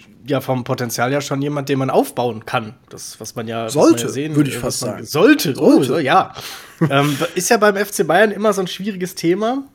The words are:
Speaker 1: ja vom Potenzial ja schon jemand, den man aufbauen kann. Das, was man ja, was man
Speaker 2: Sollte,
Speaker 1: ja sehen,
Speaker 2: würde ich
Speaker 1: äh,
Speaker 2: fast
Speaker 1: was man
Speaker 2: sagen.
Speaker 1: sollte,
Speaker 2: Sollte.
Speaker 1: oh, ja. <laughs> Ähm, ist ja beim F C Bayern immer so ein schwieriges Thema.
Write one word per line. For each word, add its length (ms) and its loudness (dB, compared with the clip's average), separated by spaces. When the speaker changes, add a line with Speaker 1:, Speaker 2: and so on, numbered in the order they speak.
Speaker 1:
ja 140 0
vom 220 -4
Potenzial 480 -2
ja 80 0
schon 220 -4
jemand, 260 -4
den 120 0
man 100 0
aufbauen 560 -2
kann. 300 -6
Das, 300 -18
was 160 -14
man 120 -8
ja, 180 -6
was 100 -6
man 100 4
Speaker 2:
Sollte, 180 4
Speaker 1:
ja 60 -4
sehen, 260 -6
Speaker 2:
würde 160 2
ich 60 -6
Speaker 1:
äh, 20 -6
Speaker 2:
fast 240 -4
Speaker 1:
was 40 -4
man 100 -6
Speaker 2:
sagen. 100 -12
Speaker 1:
sollte, 480 4
Speaker 2:
Sollte. 400 4
Speaker 1:
oh, 20 0
ja. 360 2
<laughs> 100 2
Ähm, 280 2
ist 160 -4
ja 80 4
beim 180 4
F 160 -4
C 120 -2
Bayern 280 4
immer 220 0
so 80 -2
ein 60 -2
schwieriges 480 -8
Thema. 480 0